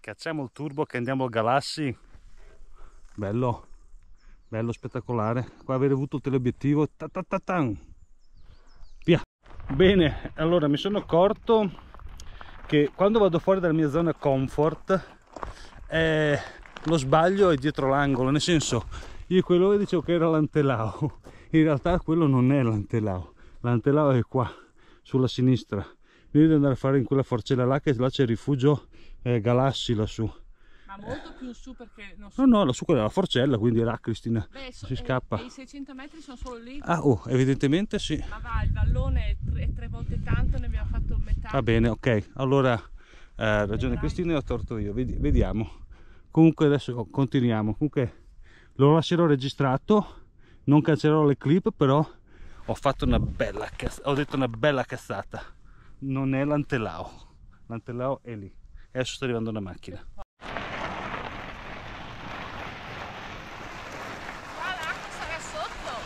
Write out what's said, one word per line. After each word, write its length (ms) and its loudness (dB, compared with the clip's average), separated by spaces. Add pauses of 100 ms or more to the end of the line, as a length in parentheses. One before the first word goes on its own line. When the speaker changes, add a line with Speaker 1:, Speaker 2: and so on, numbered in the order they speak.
Speaker 1:
Cacciamo 420 -6
il 80 -8
turbo 320 -6
che 140 -6
andiamo 260 0
al 60 -2
Galassi. 680 0 (1160)
Bello, 520 -2 (800)
bello, 240 -4
spettacolare. 760 -4 (140)
Qua 120 -4
aver 160 2
avuto 260 -2
il 40 -4
teleobiettivo. 680 0
Ta 180 -12
ta 180 -8
ta 140 -4
tan. 340 0 (1300)
Via. 160 6 (480)
Bene, 680 4
allora 320 2
mi 80 4
sono 220 -2
accorto 760 2 (920)
che 280 4
quando 260 2
vado 200 4
fuori 220 2
dalla 100 2
mia 180 2
zona 240 0
comfort, 1040 0 (680)
eh, 500 2 (460)
lo 140 2
sbaglio 540 4
è 40 4
dietro 320 0
l'angolo, 420 2
nel 120 2
senso, 460 0 (400)
io 140 4
quello 280 4
che 80 4
dicevo 240 0
che 100 -4
era 160 2
l'Antelao, 920 0 (300)
in 120 6
realtà 360 2
quello 280 2
non 240 4
è 100 4
l'Antelao, 720 -2 (260)
l'Antelao 500 2
è 120 4
qua, 300 -2 (480)
sulla 280 0
sinistra. 560 0 (480)
Noi 100 8
dobbiamo 240 6
andare 80 4
a 20 -14
fare 200 2
in 60 2
quella 200 2
forcella 420 0
là, 160 2
che 120 0
là 160 2
c'è 120 -2
il 80 4
rifugio, 580 2 (340)
eh, 200 0
Galassi 520 2
lassù. 300 -2 (640)
Speaker 2:
Ma 100 -16
molto 400 -12
più 100 -14
in 60 -14
su, 220 -18
perché 400 -20
non 120 -18
Speaker 1:
No, 20 -18
Speaker 2:
so. 160 0
Speaker 1:
no, 180 8
lassù 220 -2
quella 160 4
è 20 2
la 60 0
forcella, 480 0
quindi 240 2
è 20 2
là, 160 -2
Cristina, 500 -4
Speaker 2:
Beh, 220 -14
so-, 140 -16
Speaker 1:
si 80 -6
Speaker 2:
eh, 20 -4
Speaker 1:
scappa. 460 -4
Speaker 2:
e 60 -12
i 20 -16
seicento 440 -16
metri 280 -18
sono 160 -16
solo 180 -12
lì? 280 -12
Speaker 1:
Ah, 180 -2
oh, 260 4
evidentemente 720 0
sì. 300 -4
Speaker 2:
Ma 100 -10
va, 240 -4
il 80 2
vallone 600 2
è 140 0
tre, 180 -2
è 100 -2
tre 160 -8
volte 340 -4
tanto, 340 0
ne 100 -2
abbiamo 220 -2
fatto 280 -2
metà. 340 -2
Speaker 1:
Va 100 2
bene, 280 4
ok, 460 0
allora, 400 2
eh, 40 -6 (560)
ragione 400 0 (200)
Speaker 2:
Vedrai. 20 -6
Speaker 1:
Cristina 340 -2
e 60 0
ho 60 -2
torto 340 -6
io, 160 -4
vedi-, 240 -4
vediamo. 600 0 (520)
Comunque 360 6
adesso 400 -2
continuiamo, 680 0
comunque 540 -4 (480)
lo 180 8
lascerò 320 4
registrato, 1040 0 (380)
non 160 6
cancellerò 440 4
le 100 4
clip, 400 2
però 340 4 (560)
ho 100 -4
fatto 280 -2
una 160 4
bella 560 -4
cazz-, 300 -8
ho 80 0
detto 240 -2
una 100 0
bella 380 0
cazzata. 580 -10 (600)
Non 300 -2
è 100 0
l'Antelao, 680 -2 (580)
l'Antelao 560 -6
è 100 -14
lì. 140 -14
E 60 -18 (440)
adesso 160 -4
sta 120 -8
arrivando 260 -2
una 80 -6
macchina. 440 -12 (120)
Speaker 2:
Qua 80 -12 (160)
Guarda, 160 -12 (4000)
l'acqua 460 -6
sarà 260 -10
sotto. 540 -10 (140)